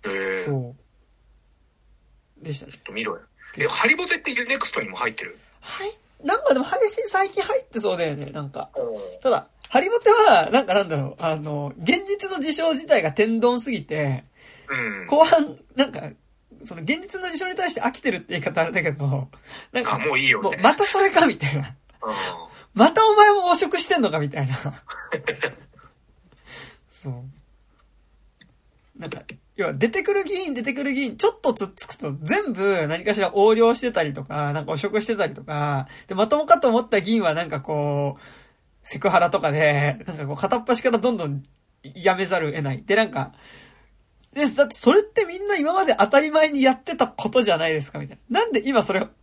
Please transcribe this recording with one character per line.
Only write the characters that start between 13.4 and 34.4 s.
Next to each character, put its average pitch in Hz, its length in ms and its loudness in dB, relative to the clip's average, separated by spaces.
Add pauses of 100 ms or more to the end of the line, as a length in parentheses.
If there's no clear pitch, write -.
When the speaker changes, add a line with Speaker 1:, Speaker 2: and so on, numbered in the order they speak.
Speaker 2:
す 269 100 -6
ぎ 175 120 -4
て、 143 400 -4 (440)
Speaker 1:
う 269 80 -6 (280)
ん。 180 40 -14
Speaker 2:
後 294 160 6
半、 320 340 2 (180)
な 269 100 2
ん 254 60 -12
か、 - 100 -10 (640)
そ 185 120 -16
の 170 60 -14
現 262 200 -4
実 381 200 -10
の 359 80 -6
事 320 80 -8
象 370 100 -6
に 370 80 -8
対 359 140 -4
し 330 60 -6
て - 60 -6
飽 254 100 -2
き - 100 -14
て 262 100 -2
る 226 60 -4
っ - 40 -8
て - 80 -20
言 175 100 -6
い - 20 -8
方 160 200 -2
あ 165 40 2
れ 165 60 -6
だ - 100 -2
け 156 100 -2
ど、 139 380 -4 (420)
な 247 100 -2
ん - 20 -4
か、 - 120 -2
Speaker 1:
あ、 - 40 -6
も 147 140 -2
う - 60 0
い 135 60 -2
い - 40 2
よ、 101 120 2
Speaker 2:
も 98 80 0
う - 120 -2
ま 262 140 6
た 403 100 2
そ 392 140 0
れ 392 120 4
か、 339 160 6
み 226 100 0
た 143 120 -2
い 143 60 -4
な。 139 60 -4
Speaker 1:
う - 20 -8
ん。 - 40 -10 (1080)
Speaker 2:
ま 254 180 6
た 440 160 6
お 415 60 6
前 415 180 10
も 370 200 2
汚 339 40 6
職 349 240 0
し - 80 0
て 359 100 2
ん 277 40 2
の 202 80 2
か、 156 100 -2
み 147 100 -2
た 143 120 -6
い 135 60 -2
な。 127 100 -2
Speaker 1:
<laughs> - 160 -8 (2250)
Speaker 2:
そ - 200 -14
う。 127 40 -8 (1800)
な 160 100 -14
ん - 20 -10
か、 - 120 -12 (340)
要 262 120 -4
は - 60 -4
出 143 160 2
て - 140 -4
く 403 100 -2
る 403 100 0
議 403 100 -6
員、 359 200 -6
出 233 100 -6
て 269 100 -4
く 277 100 -6
る 277 100 -4
議 269 100 -2
員、 226 140 -6
ち - 100 2
ょ 440 40 4
っ - 80 -16
と 254 140 0
つ 208 120 -4
っ 190 100 -14
つ - 120 -10
く - 100 -12
と 143 240 -6
全 339 320 -2
部 185 340 0
何 170 180 -4
か 208 80 0
し 208 80 -2
ら 185 60 0
横 208 260 6
領 226 220 6
し 240 40 -10
て 247 120 -2
た 175 120 0
り 147 100 -4
と 139 100 -10
か、 147 300 -4